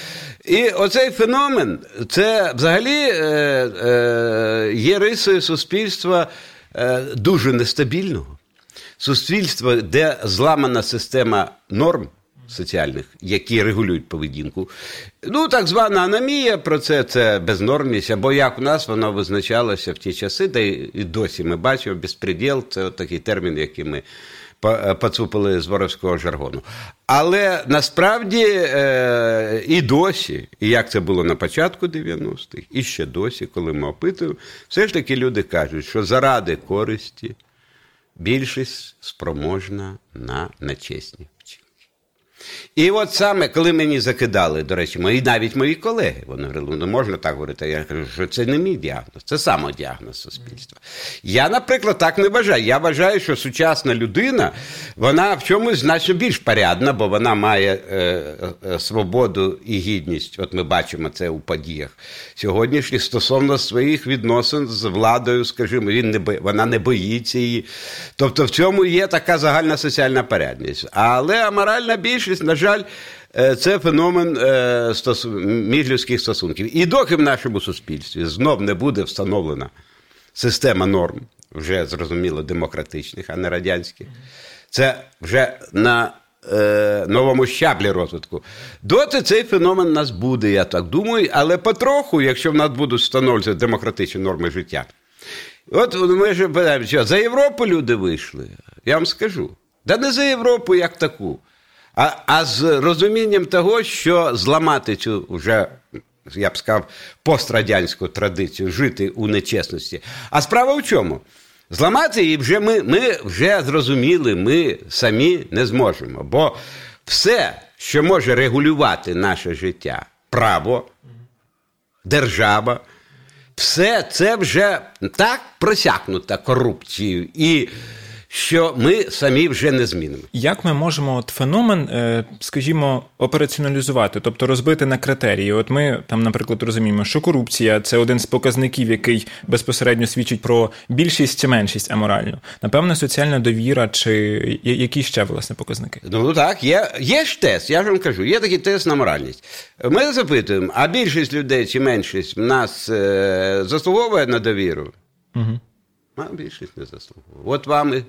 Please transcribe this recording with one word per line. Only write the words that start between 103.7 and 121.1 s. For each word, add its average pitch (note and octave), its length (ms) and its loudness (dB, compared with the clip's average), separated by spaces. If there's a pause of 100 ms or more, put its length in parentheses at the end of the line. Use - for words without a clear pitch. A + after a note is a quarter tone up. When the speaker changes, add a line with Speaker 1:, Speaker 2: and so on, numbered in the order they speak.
Speaker 1:
що E3 520 2
зламати C3+ 600 2
цю G#2 340 -4
вже, F#2+ 380 0 (680)
я G2 140 0
б - 80 -6
сказав, A2 300 0 (360)
пострадянську G#2 840 0
традицію, F#2+ 640 -2
жити G2+ 380 -2
у A2 180 -4
нечесності. F#2+ 760 -4 (280)
А D3 120 2
справа B3 340 2
в D4 80 -4
чому? F#2 380 0 (480)
Зламати G#3 540 2
її D#3 140 4
вже C#3+ 220 2
ми, G#3+ 240 4
ми F#3+ 400 2
вже C3+ 380 2
зрозуміли, C3+ 760 2
ми B2 420 2 (120)
самі C3 500 2 (120)
не A#2+ 140 0
зможемо. F2+ 580 -2
Бо C#3 340 0 (480)
все, F#3+ 560 0 (160)
що - 260 0
може D3+ 320 4
регулювати C3 800 2
наше F#2 380 0
життя, D#2 520 -6 (240)
право, A2+ 580 2 (1200)